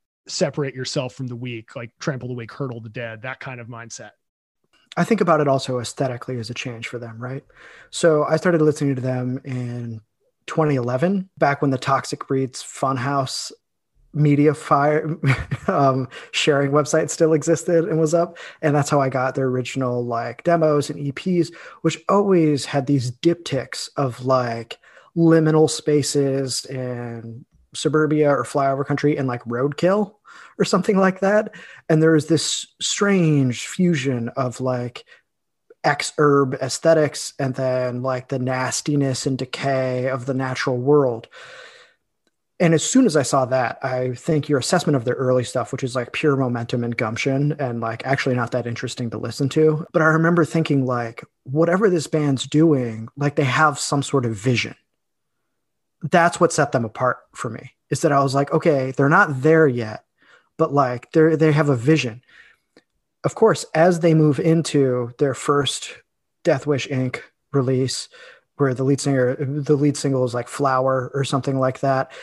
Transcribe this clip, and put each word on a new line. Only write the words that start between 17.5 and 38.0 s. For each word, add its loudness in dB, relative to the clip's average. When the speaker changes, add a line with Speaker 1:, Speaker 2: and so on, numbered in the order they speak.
Speaker 2:
and -2
was 2
up. 0
And 2
that's 0
how 2
I 2
got -2
their 0
original, -2
like, -6
demos 2
and -10
E -6
Ps, -2
which -2
always 2
had -2
these 2
diptychs -4
of, -4
like, -2
liminal 6
spaces -2
and -10
suburbia 2
or 0
flyover -2
country 0
and, -2
like, -6
roadkill 0
or 2
something 2
like 2
that. 0
And 4
there 6
is 0
this -2
strange 2
fusion 0
of, -4
like, -6
exurb 2
aesthetics 0
and -4
then, -2